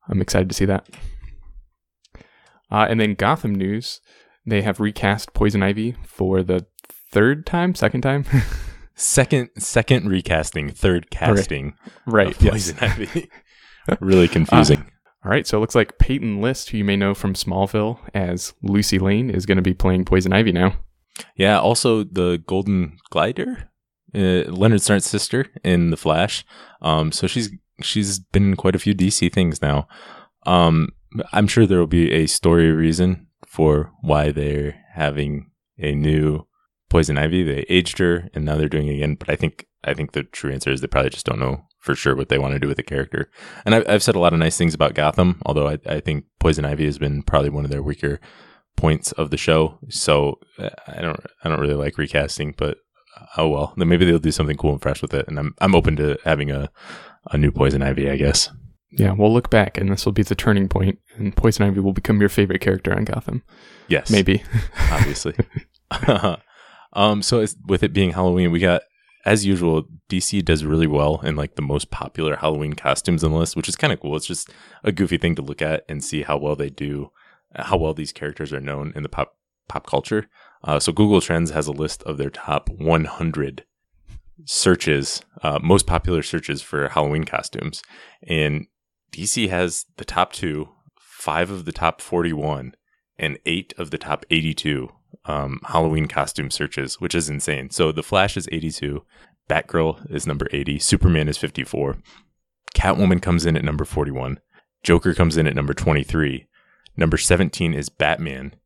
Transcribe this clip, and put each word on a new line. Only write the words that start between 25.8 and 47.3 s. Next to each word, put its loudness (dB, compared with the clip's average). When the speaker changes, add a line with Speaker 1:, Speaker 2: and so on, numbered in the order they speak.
Speaker 2:
The -2
Flash. 0
Um, 0
so -4
she's, -4
she's -2
been 2
in 2
quite 0
a 0
few 0
D 2
C 0
things 0
now. 0
Um, 4
I'm 4
sure 6
there 4
will 4
be 4
a 2
story 4
reason 2
for 2
why 2
they're -4
having -4
a -2
new 0
Poison 2
Ivy. 2
They -2
aged 2
her, 0
and -4
now -2
they're 0
doing -2
it -2
again. -2
But -12
I 0
think, -6
I -2
think -6
the -6
true -8
answer -4
is -4
they -8
probably 0
just -10
don't -4
know -4
for -2
sure 0
what -6
they 2
wanna -2
do -2
with -2
the -6
character. -6
And 4
I've, 4
I've 4
said 2
a 2
lot 4
of 2
nice 2
things 2
about 0
Gotham, 2
although 0
I, -4
I -4
think -4
Poison 2
Ivy -2
has -2
been -4
probably 2